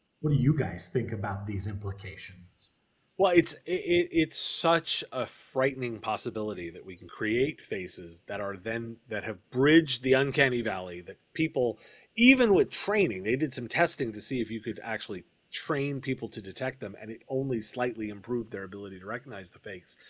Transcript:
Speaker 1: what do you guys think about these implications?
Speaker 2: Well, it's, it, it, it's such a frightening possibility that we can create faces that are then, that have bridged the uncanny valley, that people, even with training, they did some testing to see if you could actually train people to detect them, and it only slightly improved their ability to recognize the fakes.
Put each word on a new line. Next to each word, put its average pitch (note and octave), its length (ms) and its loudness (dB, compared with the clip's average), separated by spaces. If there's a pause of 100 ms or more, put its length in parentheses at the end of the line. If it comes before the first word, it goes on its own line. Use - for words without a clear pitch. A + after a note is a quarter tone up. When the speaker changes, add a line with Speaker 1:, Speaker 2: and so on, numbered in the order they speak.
(220)
Speaker 1:
what D3+ 100 2
do C#3+ 60 6
you C3+ 200 4
guys F2 300 -4
think A2+ 240 -2
about G2+ 340 -4
these G2+ 220 -4
implications? F#2+ 1040 -12 (460)
Speaker 2:
Well, F#3+ 180 6
it's, - 180 6 (120)
it, D#3+ 60 -4
it, F3 400 2
it's D#3+ 260 2
such - 720 2
a B2 140 -4
frightening C3 760 -2
possibility G#2 720 -4
that F2 140 -16
we F#2 100 -12
can F#2+ 120 -18
create B2 540 0
faces F2+ 680 -8
that G2+ 140 -6
are G2+ 160 -6
then, A2+ 400 -6 (120)
that G2+ 160 -4
have G#2+ 120 -6 (140)
bridged D3 500 6
the B2+ 120 4
uncanny C3 480 2
valley, F#2 400 -6
that F2 160 -16 (160)
people, C#3 440 0 (380)
even A#3+ 400 8
with D3 160 6
training, D#3 520 0
they A2 120 2
did C#3 180 -2
some A#2+ 140 -4
testing C3 460 0
to G#2 80 -8
see B2+ 200 -2
if G#2+ 80 -4
you A2 120 -6
could G2+ 200 -8
actually G#2+ 440 -8 (260)
train C#3+ 480 -2
people B2+ 300 -4
to A2+ 120 -10
detect B2+ 380 -8
them, G2+ 200 -10
and A2 120 -12
it A2+ 160 -14
only C3 340 -2
slightly A2+ 480 -2
improved A2 420 -6
their G2 120 -8
ability G2 360 -12
to F#2 60 -18
recognize A2 460 -10
the - 80 -20
fakes. F#2+ 380 -14 (120)